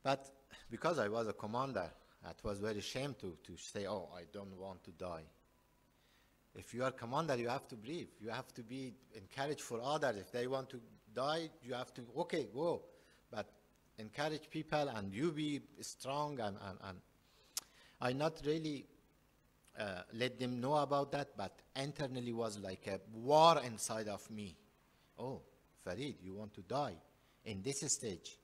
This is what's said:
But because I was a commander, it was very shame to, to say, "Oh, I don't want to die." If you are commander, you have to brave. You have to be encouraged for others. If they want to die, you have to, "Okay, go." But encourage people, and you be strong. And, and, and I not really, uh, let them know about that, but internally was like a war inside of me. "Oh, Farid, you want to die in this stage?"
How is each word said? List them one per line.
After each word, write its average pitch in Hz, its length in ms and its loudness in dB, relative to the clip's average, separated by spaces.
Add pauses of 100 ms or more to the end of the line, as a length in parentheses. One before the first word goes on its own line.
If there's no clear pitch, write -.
But 139 260 4 (400)
because 151 300 2
I 104 80 6
was 113 200 2
a 98 60 0
commander, 113 560 -2 (400)
it - 140 -14
was 101 160 -2
very 104 220 0
shame 131 400 -4
to, 87 220 -6
to 87 140 -12
say, 101 300 -6
"Oh, 95 260 -2
I 90 100 -10 (100)
don't 98 240 -8
want 92 260 -8
to 95 80 -16
die." 82 320 -6 (1300)
If 98 200 -12
you 120 100 0
are 131 80 4
commander, 131 460 0
you 117 100 0
have 135 220 -2
to 131 60 -8
brave. 117 340 -8 (100)
You 107 100 -8
have 123 260 -6
to 127 60 -10
be 127 320 -8 (220)
encouraged 135 460 -4
for 117 200 -4
others. 139 360 4
If 92 160 -8
they 123 140 0
want 131 240 -2
to 123 100 -8 (320)
die, 151 360 2 (140)
you 123 100 -6
have 123 200 -4
to, 127 80 -10 (160)
"Okay, 165 360 0
go." 151 280 2 (480)
But 104 180 -4 (500)
encourage 143 520 -2
people, 151 400 2
and 98 240 -2
you 151 180 2
be 147 300 0 (180)
strong. 143 600 -2
And, 101 160 0 (100)
and, 92 160 -8
and 95 140 -6 (1040)
I 127 100 6
not 151 340 2
really, 151 400 2 (960)
uh, 95 220 -2 (120)
let 120 240 0
them 123 220 0
know 135 160 4
about 143 380 4
that, 143 240 -2
but 98 200 -4 (160)
internally 131 600 -2
was 113 260 0
like 95 280 -6
a - 120 0 (140)
war 147 500 10
inside 110 460 -2
of 98 200 -6
me. 104 280 -8 (600)
"Oh, 135 240 -4 (440)
Farid, 107 360 -2
you 92 120 -8
want 104 220 -8
to 104 80 -12
die 127 320 0 (500)
in 95 160 -4
this 135 180 -2 (140)
stage?" - 500 -4